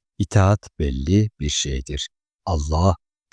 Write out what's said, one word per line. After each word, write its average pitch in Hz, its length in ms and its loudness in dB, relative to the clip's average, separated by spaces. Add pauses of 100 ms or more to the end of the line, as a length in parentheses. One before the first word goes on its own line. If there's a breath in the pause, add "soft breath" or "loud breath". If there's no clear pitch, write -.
(180)
İtaat 101 520 2 (100)
belli 78 500 2 (100)
bir 73 100 -4
şeydir. 69 600 -6 (360)
Allah 82 500 0 (380)